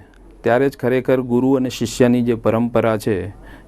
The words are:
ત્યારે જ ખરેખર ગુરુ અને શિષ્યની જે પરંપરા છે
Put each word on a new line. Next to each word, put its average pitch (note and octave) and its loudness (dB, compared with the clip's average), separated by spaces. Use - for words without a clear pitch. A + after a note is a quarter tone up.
ત્યારે B2 2
જ - -12
ખરેખર C3 0
ગુરુ B2+ 0
અને B2+ 0
શિષ્યની B2 0
જે A#2 0
પરંપરા A2+ 0
છે F#2+ -4